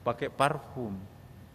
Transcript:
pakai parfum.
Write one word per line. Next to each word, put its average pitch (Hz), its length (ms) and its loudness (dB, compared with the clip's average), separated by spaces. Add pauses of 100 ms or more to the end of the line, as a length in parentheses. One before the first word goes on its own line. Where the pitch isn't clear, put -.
pakai 123 240 2
parfum. 123 640 2 (600)